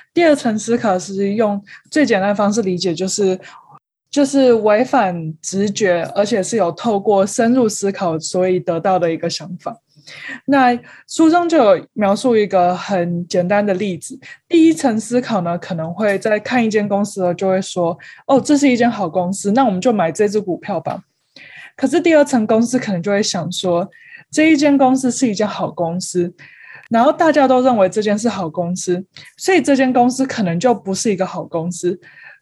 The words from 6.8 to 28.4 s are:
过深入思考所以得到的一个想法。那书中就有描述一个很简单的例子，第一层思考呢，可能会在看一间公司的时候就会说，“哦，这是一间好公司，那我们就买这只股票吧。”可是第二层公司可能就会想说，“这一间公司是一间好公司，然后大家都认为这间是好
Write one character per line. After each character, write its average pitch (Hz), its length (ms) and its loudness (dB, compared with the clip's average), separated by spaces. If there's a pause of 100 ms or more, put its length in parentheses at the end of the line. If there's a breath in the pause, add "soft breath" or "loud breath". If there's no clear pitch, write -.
过 196 260 2
深 233 300 2
入 247 140 4
思 196 240 -4
考 170 260 -4
所 180 300 -2
以 185 100 0
得 170 220 -4
到 185 180 0
的 170 140 0
一 165 40 -4
个 170 140 -6
想 175 280 -10
法。 - 220 -12 (640 loud breath)
那 262 280 4 (360 loud breath)
书 320 200 2
中 349 200 2
就 330 100 2
有 202 360 4
描 202 200 0
述 233 220 0
一 208 100 2
个 180 300 2
很 175 500 -4
简 175 200 -2
单 202 200 0
的 196 80 0
例 185 240 -4
子， - 180 -16 (320 loud breath)
第 330 160 4
一 320 80 6
层 240 280 0
思 240 200 -2
考 233 200 -4
呢， 170 180 -4
可 180 160 -8
能 165 180 -6
会 202 240 0
在 214 220 0
看 233 260 -2
一 220 60 0
间 208 180 0
公 202 160 0
司 208 160 -8
的 185 40 0
时 - 20 0
候 175 80 0
就 190 140 -2
会 190 120 2
说 175 380 -4 (300 loud breath)
，“哦， 269 120 4
这 294 160 2
是 277 140 4
一 247 60 2
间 233 120 2
好 202 200 -4
公 180 240 -2
司， 196 180 -4
那 262 140 2
我 233 60 2
们 185 100 -2
就 247 120 2
买 170 200 0
这 208 160 0
只 208 120 0
股 190 180 -4
票 190 200 -8
吧。” - 240 -8 (720 loud breath)
可 269 140 -2
是 302 120 0
第 339 140 2
二 294 100 6
层 240 220 0
公 226 160 2
司 240 160 -2
可 220 140 -4
能 175 100 -4
就 202 80 -4
会 202 100 0
想 180 300 -4
说 180 400 -2 (400 loud breath)
，“这 311 220 4
一 311 40 4
间 277 220 2
公 262 160 4
司 262 160 0
是 240 180 0
一 208 60 -2
间 208 140 -2
好 190 240 -6
公 170 280 -4
司， 180 320 -4 (560 loud breath)
然 233 140 2
后 294 100 4
大 320 200 2
家 285 160 4
都 262 120 4
认 254 160 2
为 190 120 4
这 196 120 -2
间 208 160 0
是 220 120 -2
好 190 200 -4